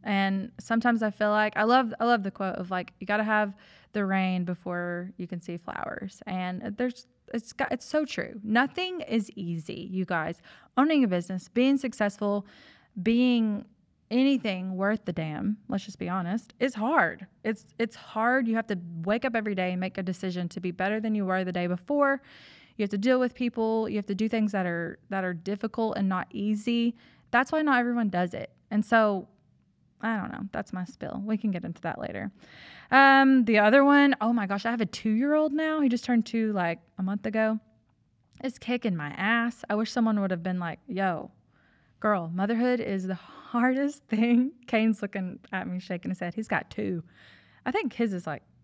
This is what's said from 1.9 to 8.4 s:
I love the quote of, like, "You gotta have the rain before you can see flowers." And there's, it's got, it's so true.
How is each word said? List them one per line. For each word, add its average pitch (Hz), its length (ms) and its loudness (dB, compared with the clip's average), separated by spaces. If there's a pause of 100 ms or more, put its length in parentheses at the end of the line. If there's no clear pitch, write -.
I 226 40 2
love 233 180 4
the 190 80 -4
quote 190 260 -6
of, 180 140 -6
like, 180 300 -6
"You 185 60 -12
gotta 208 180 0
have 214 300 0 (380)
the 208 120 0
rain 185 400 0
before 175 720 -6
you 180 100 -8
can 175 140 -8
see 175 160 -10
flowers." - 720 -10
And 185 500 -6
there's, 247 300 -4 (280)
it's - 180 -6
got, - 200 -4
it's 247 120 -6
so 311 200 0
true. - 380 -8